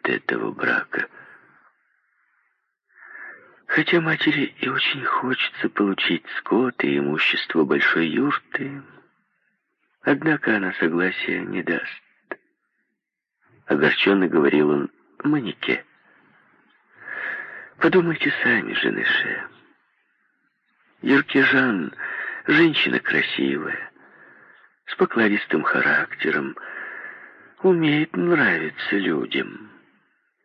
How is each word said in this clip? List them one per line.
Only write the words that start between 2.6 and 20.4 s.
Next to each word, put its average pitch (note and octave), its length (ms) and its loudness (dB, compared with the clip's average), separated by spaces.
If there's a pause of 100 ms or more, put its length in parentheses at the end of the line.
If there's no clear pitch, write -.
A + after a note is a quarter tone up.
Хотя E3 340 2
матери D#3 600 0
и B2+ 80 -2
очень C3+ 360 -2
хочется - 640 -2
получить F#2+ 560 0 (140)
скот A#2+ 440 0
и C#2+ 160 2
имущество D2 640 0
большой D2+ 440 2
юрты, C#3 720 -4 (1200)
однако C#3+ 540 0
она F#2+ 180 -2
согласия F2+ 640 -2
не F#2+ 220 -6
даст. - 400 -6 (1600)
Огорчённо F2+ 600 4
говорил D2 420 4
он C#2+ 200 0 (320)
Манике. C3+ 600 -2 (1900)
"Подумайте E3 540 2 (100)
сами, A2 320 0
Женыше. - 720 -2 (1600)